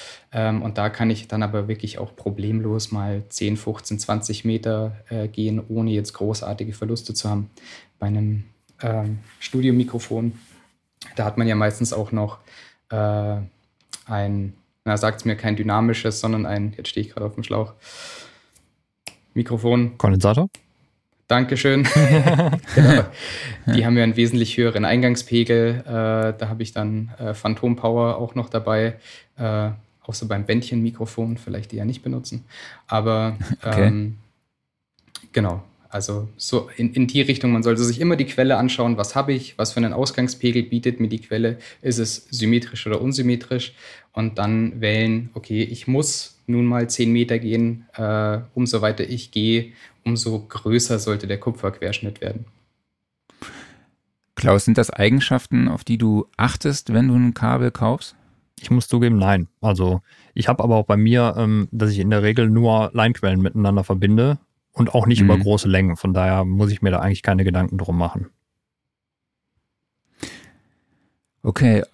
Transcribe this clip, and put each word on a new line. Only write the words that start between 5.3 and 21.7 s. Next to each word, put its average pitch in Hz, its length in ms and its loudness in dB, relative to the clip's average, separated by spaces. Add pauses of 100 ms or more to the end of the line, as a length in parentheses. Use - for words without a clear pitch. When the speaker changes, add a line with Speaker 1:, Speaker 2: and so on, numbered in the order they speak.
Speaker 1:
ohne 113 220 -2
jetzt 107 240 -4
großartige 107 580 -6
Verluste 110 400 -8
zu 104 160 -6
haben. 104 220 -6 (480)
Bei 101 80 -6
einem, 104 380 -2 (360)
ähm, 107 380 -4 (220)
Studiomikrofon, 120 920 0 (840)
da 110 100 -2
hat 107 100 -4
man 117 120 0
ja 110 60 2
meistens 107 380 -2
auch 107 200 -6
noch, 104 260 -4 (500)
äh, 104 480 -2 (680)
ein, 101 480 -4 (320)
na, 107 100 2
sagt's 107 300 -2
mir, 107 100 0
kein 107 200 -2
dynamisches, 110 640 0
sondern 110 260 -2
ein, 101 320 -4
jetzt - 100 -12
stehe 104 160 -6
ich - 80 -12
gerade 107 140 -8
auf 104 80 -8
dem 117 100 -8
Schlauch, 110 300 -4 (1600)
Mikrofon. 120 640 0
Speaker 2:
Kondensator? 101 520 4 (800)
Speaker 1:
Dankeschön. 131 640 2